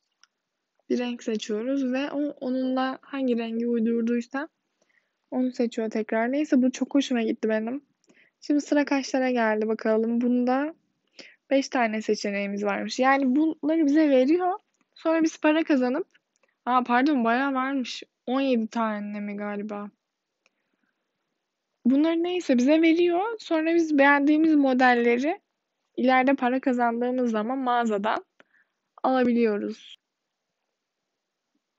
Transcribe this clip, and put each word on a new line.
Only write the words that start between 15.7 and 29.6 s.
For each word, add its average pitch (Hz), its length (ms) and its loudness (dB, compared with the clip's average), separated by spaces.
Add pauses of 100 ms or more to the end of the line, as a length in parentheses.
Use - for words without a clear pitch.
aa, 247 180 2
pardon, 254 400 2
bayağı 262 300 0
varmış. 262 480 -4 (240)
On 254 140 -2
yedi 247 260 0
tane 208 540 -6
mi 208 160 -8
galiba? 208 540 -8 (1900)
Bunları 320 380 2
neyse 349 360 0
bize 302 240 4
veriyor. 349 560 2
Sonra 330 360 -2
biz 311 240 2
beğendiğimiz 294 560 4
modelleri 254 840 2 (560)
ileride 254 380 4
para 262 260 0
kazandığımız 247 680 0
zaman 220 280 -2
mağazadan 240 640 -2 (800)
alabiliyoruz. 233 960 0 (1800)